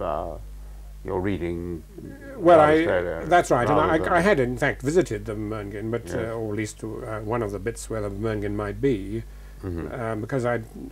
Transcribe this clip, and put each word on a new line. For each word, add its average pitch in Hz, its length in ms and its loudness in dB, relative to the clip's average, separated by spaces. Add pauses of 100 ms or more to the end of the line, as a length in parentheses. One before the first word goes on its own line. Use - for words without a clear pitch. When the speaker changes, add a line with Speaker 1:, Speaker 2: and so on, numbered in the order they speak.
Speaker 1:
uh, 82 340 -4 (680)
your 95 160 -2
reading 87 600 -4 (520)
Speaker 2:
Well, 170 240 8
Speaker 1:
about 151 100 10
Speaker 2:
I, 156 100 6
Speaker 1:
Australia 87 480 2
Speaker 2:
that's 170 240 4
right, 120 160 4
and 107 100 4
Speaker 1:
rather 160 160 4
Speaker 2:
I, 160 60 4
Speaker 1:
than 185 140 2
Speaker 2:
I 175 80 6
had 185 180 6
in 123 180 0
fact 135 240 0
visited 127 440 2
the 107 100 -6
Merngen, 107 560 -6
but, 117 140 -2
Speaker 1:
Yes. 87 100 -6
Speaker 2:
uh, 113 180 -2
or 113 200 -4
at 104 40 -2
least, 107 260 -6
uh, 113 360 -8
one 110 240 -2
of 101 80 -2
the 101 80 -6
bits 113 300 -6
where 110 120 -4
the 101 80 -4
Merngen 104 460 -2
might 104 260 -4
be, 113 420 0 (400)
Speaker 1:
Mm-hmm. 85 360 -6
Speaker 2:
um, 113 220 -4
because 120 240 -2
I'd, 120 200 0 (260)